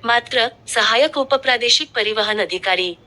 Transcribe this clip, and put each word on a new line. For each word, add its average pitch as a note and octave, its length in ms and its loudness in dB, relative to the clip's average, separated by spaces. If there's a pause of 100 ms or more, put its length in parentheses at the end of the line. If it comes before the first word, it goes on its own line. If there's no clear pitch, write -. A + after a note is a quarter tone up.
मात्र, A#3+ 440 0 (200)
सहाय्यक A#3+ 500 2
उपप्रादेशिक C4 720 0
परिवहन G#3+ 500 -2
अधिकारी F3+ 540 -2 (120)